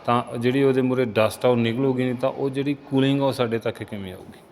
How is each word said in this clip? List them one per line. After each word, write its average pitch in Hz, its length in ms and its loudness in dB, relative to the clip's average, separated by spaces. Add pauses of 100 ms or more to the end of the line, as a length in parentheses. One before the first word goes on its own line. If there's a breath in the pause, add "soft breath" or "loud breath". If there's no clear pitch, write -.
ਤਾਂ 120 340 0
ਜਿਹੜੀ 127 240 2
ਉਹਦੇ 131 200 4
ਮੂਹਰੇ 127 220 0
ਡਸਟ 110 420 0
ਆ - 20 8
ਉਹ 123 80 6
ਨਿਕਲੂਗੀ 127 480 0
ਨਹੀਂ, 127 100 -2
ਤਾਂ 131 160 -2
ਉਹ 135 200 -4
ਜਿਹੜੀ 139 240 -4
ਕੂਲਿੰਗ 139 460 0
ਆ 135 40 2
ਉਹ 135 80 2
ਸਾਡੇ 113 260 -2
ਤੱਕ 110 240 -6
ਕਿਵੇਂ 98 300 -10
ਆਊਗੀ? 92 260 -18 (140)